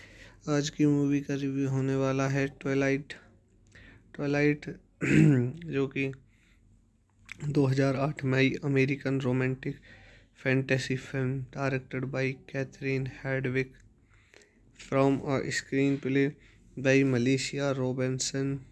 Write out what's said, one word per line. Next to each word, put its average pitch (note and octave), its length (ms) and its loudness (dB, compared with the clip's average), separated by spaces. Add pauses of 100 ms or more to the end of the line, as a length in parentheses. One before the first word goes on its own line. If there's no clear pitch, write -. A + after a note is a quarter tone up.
(480)
आज D3 220 0
की D3+ 160 2
मूवी C#3+ 340 2
का C#3 140 -6
रिव्यू C#3 340 -2
होने C3+ 280 0
वाला C3+ 320 0
है C#3 200 0
ट्विलाइट। C3+ 680 -2 (1000)
ट्विलाइट D3 640 0 (240)
<clears throat> - 0 - (720)
जो C3+ 120 2
कि C3+ 260 -4 (1400)
दो C#3+ 180 4
हज़ार C3+ 300 2
आठ C#3 280 -4
में C3 140 2
आई C3+ 160 4 (100)
अमेरिकन C3+ 560 0
रोमांटिक C3 560 -2 (680)
फैंटेसी C3 520 0
फिल्म C3 480 -6 (120)
directed C3 580 -4
by C3 180 -2 (200)
कैथरीन C3+ 540 -6
हैडविक C3 680 -4 (1160)
from C#3 380 2
a C3+ 140 -2 (100)
screenplay C#3 800 0 (520)
by C3+ 200 6
Melissa C3+ 720 0
Robinson, C3 960 -4